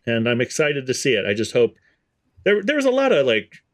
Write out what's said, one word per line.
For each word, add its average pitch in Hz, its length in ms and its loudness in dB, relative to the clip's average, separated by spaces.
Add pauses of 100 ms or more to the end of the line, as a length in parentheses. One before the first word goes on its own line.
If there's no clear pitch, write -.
and 117 240 0
I'm 120 120 0
excited 143 460 -2
to 127 80 -2
see 131 200 0
it. 98 100 -2
I 101 80 -2
just 104 200 -4
hope 120 240 2 (680)
there, 208 180 2
there 247 160 -2
was 277 80 -2
a 269 60 2
lot 262 220 2
of, 147 120 2
like, 110 380 -2 (120)